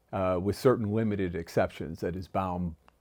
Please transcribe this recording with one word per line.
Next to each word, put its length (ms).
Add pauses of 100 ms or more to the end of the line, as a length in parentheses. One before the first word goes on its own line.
(120)
uh, 280
with 160
certain 360
limited 420
exceptions, 640
that 140
is 140
bound 480 (240)